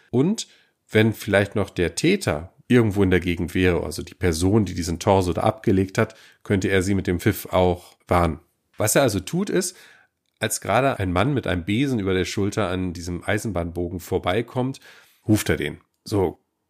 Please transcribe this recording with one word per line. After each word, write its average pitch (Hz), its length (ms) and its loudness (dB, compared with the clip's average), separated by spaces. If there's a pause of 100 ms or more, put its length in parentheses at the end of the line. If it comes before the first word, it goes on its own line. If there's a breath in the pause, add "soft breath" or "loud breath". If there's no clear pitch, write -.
(120)
Und 160 360 0 (420 soft breath)
wenn 110 220 4
vielleicht 101 440 0
noch 98 140 -2
der 85 260 -2
Täter 117 580 -2 (160)
irgendwo 110 340 4
in 92 80 4
der 90 80 4
Gegend 85 340 -2
wäre, 90 300 2
also 78 180 -8
die 80 120 -14
Person, 92 500 2
die 90 120 -4
diesen 85 240 -4
Torso 95 340 2
da - 80 -4
abgelegt 98 560 0
hat, 113 180 -2 (260 loud breath)
könnte 98 280 0
er 98 140 2
sie 101 120 0
mit 92 100 -2
dem 90 140 0
Pfiff - 280 -2
auch 90 500 0 (100)
warnen. 85 320 2 (380)
Was 107 180 0
er 151 60 4
also 104 180 2
tut, 180 300 -4
ist, - 260 -2 (640 loud breath)
als - 220 -4
gerade 127 380 0
ein 92 120 -2
Mann 104 220 0
mit 120 140 -2
einem 87 180 -2
Besen 123 340 -2
über 95 140 0
der 92 100 2
Schulter 101 460 -2
an 92 240 -4
diesem 87 320 -8
Eisenbahnbogen 87 760 -4
vorbeikommt, 117 800 -4 (480 loud breath)
ruft 107 220 2
er 80 80 2
den. 73 240 -6 (240)
„So, 92 340 -2 (300)